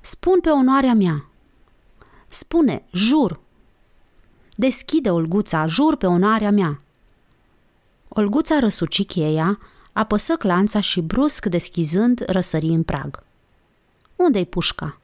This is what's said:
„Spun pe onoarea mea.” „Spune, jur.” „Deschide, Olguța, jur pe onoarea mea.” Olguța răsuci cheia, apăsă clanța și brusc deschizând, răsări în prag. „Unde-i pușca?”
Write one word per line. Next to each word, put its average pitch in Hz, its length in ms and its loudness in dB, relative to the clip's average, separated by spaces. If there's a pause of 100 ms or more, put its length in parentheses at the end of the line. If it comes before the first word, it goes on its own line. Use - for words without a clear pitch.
„Spun - 400 0
pe 339 80 -2
onoarea 262 460 2
mea.” 175 320 0 (1000)
„Spune, - 640 0
jur.” 220 480 0 (1120)
„Deschide, 262 560 0
Olguța, 170 560 0
jur 294 300 2
pe 208 100 -2
onoarea 202 440 2
mea.” 180 300 0 (1300)
Olguța 226 500 0
răsuci 202 480 -2
cheia, 160 520 -2 (340)
apăsă 220 440 0
clanța 202 440 0
și 190 200 -4
brusc 247 460 -2
deschizând, 180 800 0
răsări 175 400 0
în 165 160 0
prag. 143 400 -6 (960)
„Unde-i 220 300 2
pușca?” - 580 -6